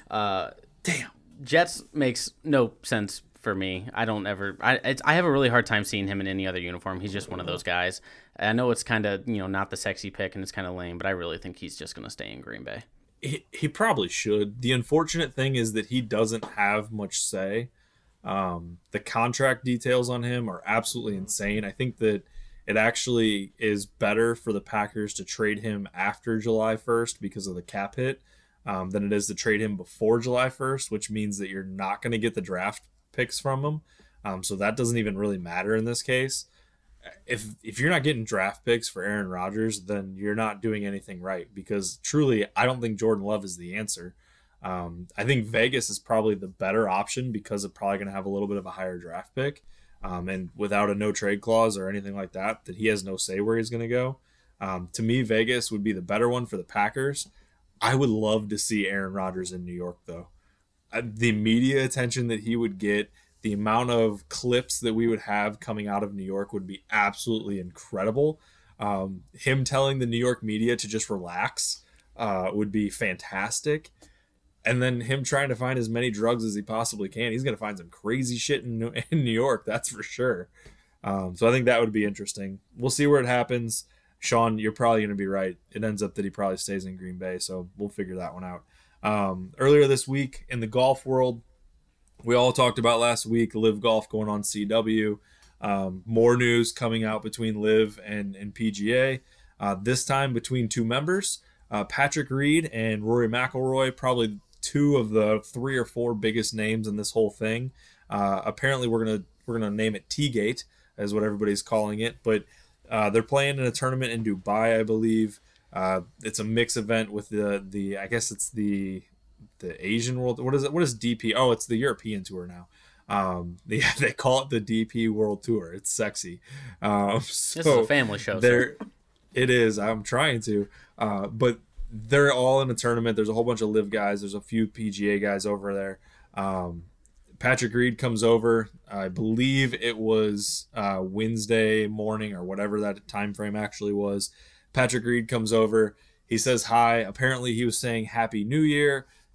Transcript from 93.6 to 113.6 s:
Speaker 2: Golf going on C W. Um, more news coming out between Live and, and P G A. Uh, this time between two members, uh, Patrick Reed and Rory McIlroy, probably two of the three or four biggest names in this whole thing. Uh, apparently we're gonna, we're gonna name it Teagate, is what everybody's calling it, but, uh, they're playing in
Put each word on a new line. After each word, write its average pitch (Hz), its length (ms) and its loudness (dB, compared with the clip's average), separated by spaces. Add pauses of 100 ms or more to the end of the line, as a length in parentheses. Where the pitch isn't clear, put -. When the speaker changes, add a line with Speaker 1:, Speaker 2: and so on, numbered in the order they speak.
Speaker 2:
Golf 110 300 2
going 107 180 -2
on 104 160 -2
C 104 220 -4
W. 110 540 2 (420)
Um, 95 440 -2
more 113 300 6
news 120 380 4
coming 113 320 -2
out 107 180 -2
between 110 380 -4
Live 107 440 4
and, 101 300 -6
and 101 180 -12
P 110 180 0
G 101 220 0
A. 131 280 2 (360)
Uh, 98 240 0
this 120 220 0
time 135 300 0
between 117 340 -2
two 117 160 0
members, 151 560 0 (320)
uh, 104 140 -2
Patrick 143 440 0
Reed 147 440 2
and 110 320 -2
Rory 117 240 4
McIlroy, 131 640 0
probably 117 440 0 (200)
two 143 380 4
of 110 140 0
the 107 340 4
three 127 320 -4
or 117 80 2
four 120 280 -2
biggest 110 400 0
names 110 320 0
in 104 120 -4
this 104 140 -4
whole 110 180 4
thing. 117 420 -4 (380)
Uh, 98 340 0
apparently 131 460 0
we're 113 160 2
gonna, 107 180 0 (220)
we're 117 120 -4
gonna 107 140 -2
name 107 240 0
it - 140 -12
Teagate, 123 560 0 (320)
is 104 160 -2
what 107 100 2
everybody's 104 380 0
calling 107 380 0
it, 113 240 -4
but, 107 200 2 (460)
uh, 107 200 2
they're 110 140 4
playing 139 360 2
in 127 40 0